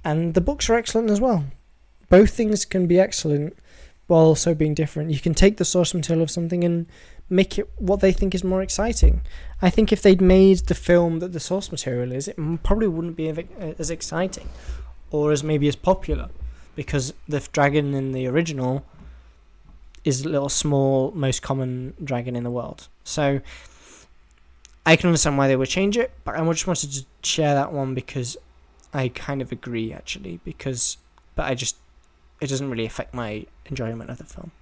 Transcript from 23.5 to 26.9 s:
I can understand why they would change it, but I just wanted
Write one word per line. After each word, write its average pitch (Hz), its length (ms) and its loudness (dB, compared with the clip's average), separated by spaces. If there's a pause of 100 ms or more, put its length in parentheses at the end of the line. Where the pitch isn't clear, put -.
I 160 100 8
can 180 120 0
understand 151 300 2
why 139 100 4
they 135 80 6
would 131 140 0
change 202 280 0
it, 247 140 -2 (140)
but - 100 -6
I 165 160 0
just 165 160 -2
wanted 147 240 -4